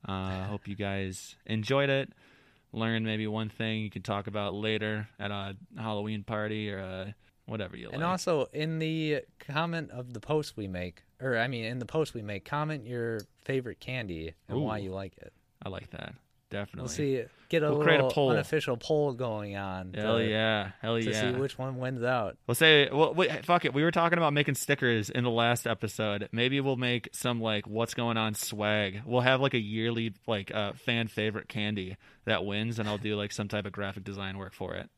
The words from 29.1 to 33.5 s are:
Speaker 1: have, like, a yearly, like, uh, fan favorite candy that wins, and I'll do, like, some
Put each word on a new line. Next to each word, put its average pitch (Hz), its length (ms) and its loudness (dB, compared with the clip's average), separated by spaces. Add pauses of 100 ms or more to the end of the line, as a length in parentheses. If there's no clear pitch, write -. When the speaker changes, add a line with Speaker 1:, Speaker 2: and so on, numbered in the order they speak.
Speaker 1:
have, 131 200 6
like, 135 140 4
a 120 40 4
yearly, 113 540 0 (120)
like, 101 300 -2
uh, 101 180 0
fan 117 360 -2
favorite 107 400 -2
candy 101 480 -2 (260)
that 98 220 2
wins, 107 340 -2
and 107 80 0
I'll 104 100 0
do, 107 200 -2
like, 104 160 -4
some 104 160 -4